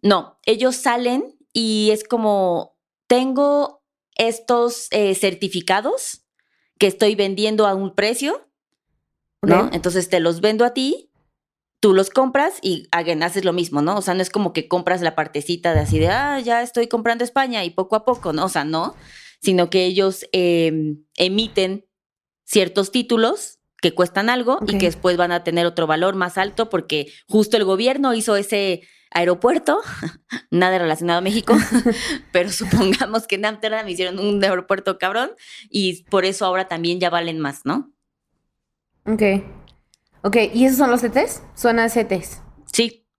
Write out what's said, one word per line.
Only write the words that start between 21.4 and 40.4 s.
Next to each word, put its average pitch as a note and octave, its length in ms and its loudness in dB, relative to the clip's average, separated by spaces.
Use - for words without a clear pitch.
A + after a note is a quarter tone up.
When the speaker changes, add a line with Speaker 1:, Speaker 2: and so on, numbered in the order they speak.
Speaker 1:
ciertos F#3+ 460 2
títulos A#3+ 680 0
que E3 120 2
cuestan F#3+ 360 0
algo B3 360 0
y G3+ 100 -4
Speaker 2:
Ok. G3 40 0
Speaker 1:
que G3 60 2
después F3 320 0
van F3 160 2
a F3 100 -2
tener E3+ 220 0
otro E3+ 220 0
valor E3+ 280 0
más F3+ 220 -4
alto G3+ 320 -2
porque D#3 420 -4
justo G#3+ 300 2
el G#3 80 2
gobierno B3 480 2
hizo G#3+ 240 0
ese G3+ 440 -2
aeropuerto, A#3 720 2
<laughs> - 680 -12
nada F#3 280 2
relacionado E3+ 400 0
a - 20 -6
México, G#3 340 0
<laughs> A3+ 760 -2
pero F3+ 200 0
supongamos A3 760 0
que - 80 -4
en G3+ 100 -4
Ámsterdam G#3+ 440 -4
hicieron F3+ 300 -4
un G3+ 220 0
aeropuerto F#3+ 560 -2
cabrón A3 340 -2
y F#3 340 -2
por F#3+ 200 0
eso F#3+ 220 -2
ahora F#3 240 -2
también E3+ 320 -2
ya F3+ 80 2
valen E3+ 300 -4
más, C#3 260 -6
¿no? F#3+ 260 -4
Speaker 2:
Ok. G#3+ 160 0
Ok, G3+ 120 2